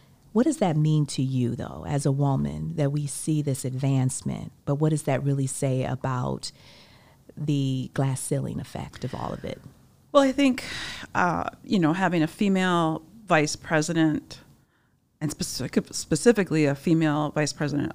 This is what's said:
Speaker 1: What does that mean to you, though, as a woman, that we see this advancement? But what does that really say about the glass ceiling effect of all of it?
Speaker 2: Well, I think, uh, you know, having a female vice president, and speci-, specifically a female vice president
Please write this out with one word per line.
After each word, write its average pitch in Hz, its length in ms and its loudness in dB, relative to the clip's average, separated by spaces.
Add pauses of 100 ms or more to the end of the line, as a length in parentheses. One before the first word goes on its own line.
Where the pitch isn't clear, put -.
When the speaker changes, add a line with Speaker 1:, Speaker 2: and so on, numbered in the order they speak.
(320)
Speaker 1:
What 226 140 2
does 311 120 2
that 175 180 2
mean 151 320 4
to - 140 -4
you, 127 340 0
though, 76 320 -10
as 143 200 0
a 139 40 4
woman, 143 640 0
that 143 140 0
we 147 140 -2
see 151 380 -2
this 139 220 -4
advancement? 131 840 -2 (140)
But 143 100 0
what 151 140 2
does 156 140 0
that 139 200 0
really 139 240 0
say 131 360 -2
about 127 680 -4 (840)
the 139 560 0
glass 135 280 0
ceiling 131 380 -4
effect - 440 -10
of 131 100 -8
all - 180 -6
of - 120 -8
it? - 180 -10 (500)
Speaker 2:
Well, 277 120 8
I 269 80 4
think, 262 320 2 (500)
uh, 175 360 0 (140)
you - 140 0
know, 160 160 4
having 175 300 2
a 151 40 2
female 185 760 0 (240)
vice 151 280 2
president, 156 840 0 (800)
and 151 160 -4
speci-, - 560 -4
specifically 160 720 2
a 139 80 2
female 151 580 2
vice 151 200 0
president 143 440 -4